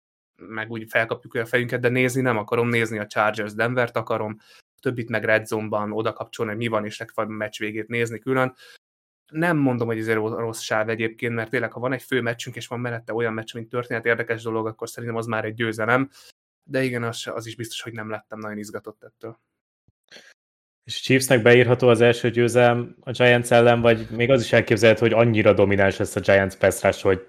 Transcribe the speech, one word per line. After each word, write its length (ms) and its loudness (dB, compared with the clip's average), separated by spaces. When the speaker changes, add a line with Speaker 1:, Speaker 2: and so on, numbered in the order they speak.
Speaker 1:
meg 320 -12
úgy 180 -12
felkapjuk 440 -2
a 120 -2
fejünket, 340 -2
de 100 2
nézni 320 0
nem 160 2
akarom, 300 0
nézni 320 0
a 80 -6
Chargers 460 -2
Denvert 440 -2
akarom, 400 -4
többit 280 -4
meg 140 -4
Red 220 2
Zone-ban 460 -4
oda 220 -4
kapcsolni, 380 -8
hogy 80 -6
mi 80 -4
van, 180 -2
és 140 -12
legfeljebb 320 -8
a 40 -10
meccs 240 -8
végét 280 -8
nézni 320 -4
külön. 360 -2
Nem 260 0
mondom, 300 0
hogy 100 -4
ez 100 -6
egy 80 0
ro-, 240 -4
rossz 220 -8
sáv 280 -2
egyébként, 440 -4
mert 160 -6
tényleg, 220 -4
ha 80 -14
van 140 -4
egy 80 -6
fő 200 -2
meccsünk, 340 -6
és 120 -12
van 120 -8
mellette 340 -6
olyan 200 -2
meccs, 200 -10
mint 160 -12
történet 360 -6
érdekes 380 0
dolog, 240 -4
akkor 220 -10
szerintem 280 -8
az 80 -4
már 200 -4
egy 80 -6
győzelem. 560 -2
De 140 -2
igen, 200 -4
az, 300 -8
az 120 -8
is 100 -14
biztos, 260 -12
hogy 120 -12
nem 160 -10
lettem 300 -12
nagyon 180 -10
izgatott 460 -14
ettől. 360 -18
Speaker 2:
És 120 -10
Chiefsnek 400 2
beírható 460 6
az 140 6
első 280 2
győzelem 720 2
a 120 -12
Giants 400 4
ellen, 300 6
vagy 280 2
még 200 -2
az 120 4
is 120 -4
elképzelhető, 460 6
hogy 140 2
annyira 400 6
domináns 440 4
lesz 180 -4
a 40 -2
Giants 360 4
pass 280 0
rush, 180 2
hogy, 260 0